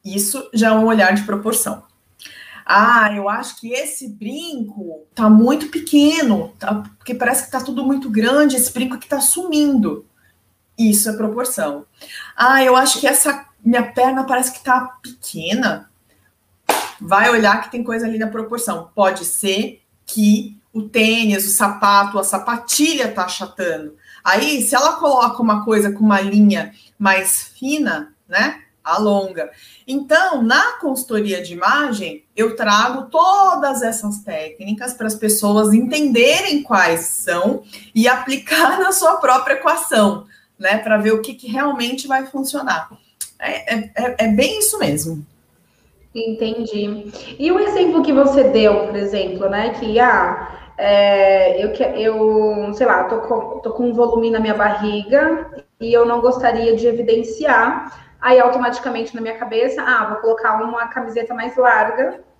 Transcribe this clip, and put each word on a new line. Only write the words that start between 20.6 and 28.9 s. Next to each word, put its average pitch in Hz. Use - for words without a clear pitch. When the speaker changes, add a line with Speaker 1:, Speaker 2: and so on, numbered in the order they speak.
Speaker 1:
o 220
tênis, 220
o -
sapato, 202
a 190
sapatilha 233
tá 185
achatando. 170
Aí, 240
se 214
ela 294
coloca 262
uma 208
coisa 208
com 202
uma 208
linha 202
mais 190
fina, 247
né? 220
Alonga. 190